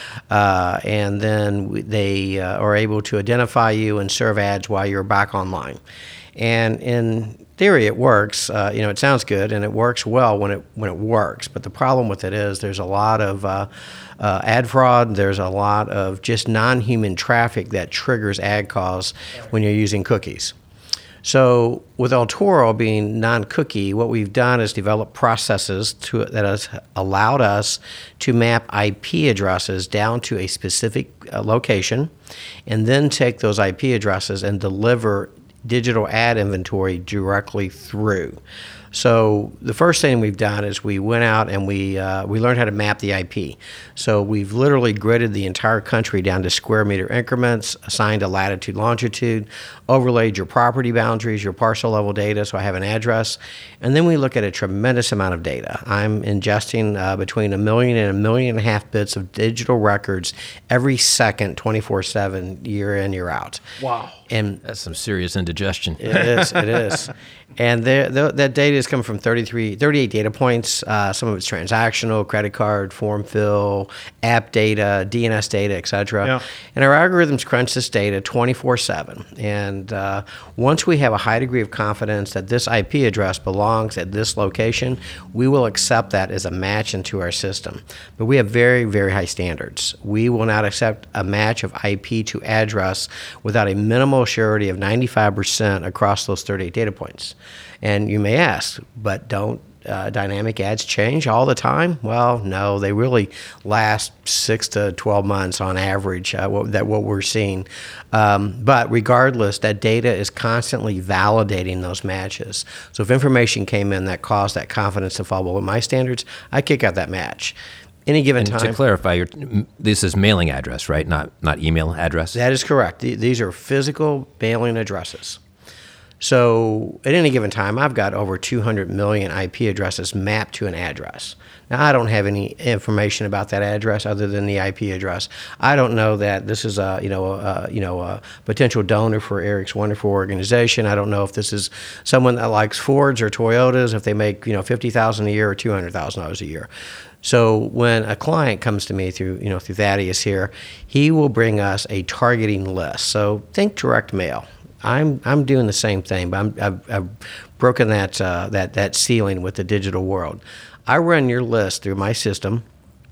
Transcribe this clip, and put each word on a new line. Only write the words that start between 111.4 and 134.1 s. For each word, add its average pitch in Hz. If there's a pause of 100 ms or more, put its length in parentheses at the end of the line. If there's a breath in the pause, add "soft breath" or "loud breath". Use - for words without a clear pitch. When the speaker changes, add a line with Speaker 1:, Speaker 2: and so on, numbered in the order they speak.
Speaker 1:
those 90
matches. 95 (280 loud breath)
So -
if 101
information 127
came 101
in 95
that 92
caused 101
that -
confidence 98
to -
fall 95
below 90
my 98
standards, 127 (260 loud breath)
I 139
kick 139
out 98
that 85
match. - (520 loud breath)
Any 147
given 131
Speaker 3:
And 104
Speaker 1:
time. 113
Speaker 3:
to 113
clarify, 98
your, 90
m-, 131 (120)
this 107
is 95
mailing 98
address, 64
right? 78
Not, 76 (120)
not 76
email 80
address? 82
Speaker 1:
That 123
is 131
correct. 120
Th-, 117
these 117
are 92
physical 139 (140)
mailing 113
addresses. 98 (800 loud breath)
So 113
at 139
any 165
given 117
time, 101
I've 139
got 101
over 95
two 120
hundred 101
million 101
I 92
P 110
addresses 92
mapped 104
to -
an 90
address. - (320 loud breath)
Now, 131
I 147
don't 120
have 107
any 101
information 107
about 101
that 101
address 104
other 104